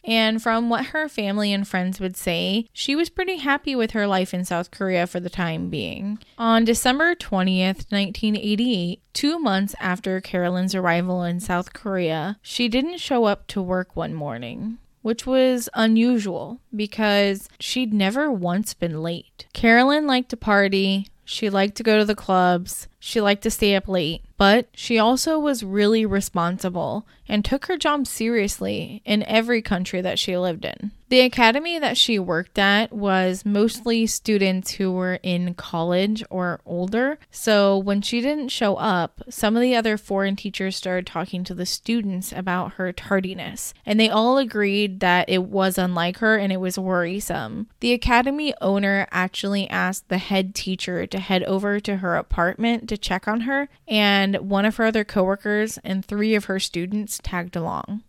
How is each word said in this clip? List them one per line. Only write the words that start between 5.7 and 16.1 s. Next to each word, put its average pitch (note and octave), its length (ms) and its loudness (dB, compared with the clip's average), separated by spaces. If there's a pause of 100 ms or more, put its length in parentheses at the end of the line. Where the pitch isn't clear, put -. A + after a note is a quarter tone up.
On A3+ 260 4
December C4 520 2
twentieth, F#3 760 -2
nineteen G3+ 440 -2
eighty-eight, G#3 640 -2 (120)
two D4+ 240 -2
months G3+ 420 0
after F#3 420 -4
Carolyn's F3+ 520 -2
arrival F3+ 500 0
in F3 160 -2
South F3+ 340 -4
Korea, F3+ 680 -4
she - 260 -2
didn't C#4 320 0
show A#3+ 260 0
up G3+ 220 0
to G3+ 140 -6
work F#3 340 -4
one E3 180 -6
morning, C#3+ 640 -8 (240)
which A3+ 240 -4
was B3+ 480 2
unusual A3 840 2 (160)